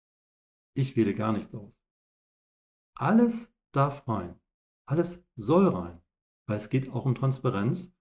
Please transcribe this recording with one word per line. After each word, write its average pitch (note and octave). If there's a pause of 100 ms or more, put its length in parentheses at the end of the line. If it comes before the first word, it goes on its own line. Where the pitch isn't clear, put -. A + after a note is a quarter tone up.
(760)
ich C3+
wähle G2+
gar G#2+
nichts -
aus. - (1120)
Alles A3+ (200)
darf C#3
rein. F#2 (460)
Alles E3+ (140)
soll D#3+
rein. F2 (460)
Weil G#2
es -
geht C3
auch A#2
um B2
Transparenz. C3